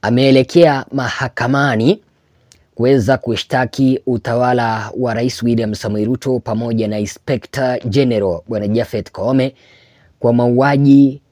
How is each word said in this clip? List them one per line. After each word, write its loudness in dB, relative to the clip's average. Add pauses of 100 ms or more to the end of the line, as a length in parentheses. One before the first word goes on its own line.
ameelekea 4
mahakamani -2 (720)
kuweza 2
kushtaki -2
utawala -2
wa -2
Rais -4
William -2
Samoei -4
Ruto -4
pamoja -4
na -4
Inspector -4
General 0
Bwana -4
Japhet -4
Koome -2 (640)
kwa 2
mauaji 4 (120)